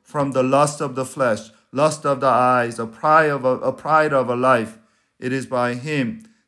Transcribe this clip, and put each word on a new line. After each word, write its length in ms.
from 300
the 100
lust 380
of 140
the 100
flesh, 460
lust 340
of 140
the 60
eyes, 520
a 80
pride 440
of 140
a, 140
a 140
pride 420
of 160
a 40
life. 440
It 100
is 140
by 300
him 500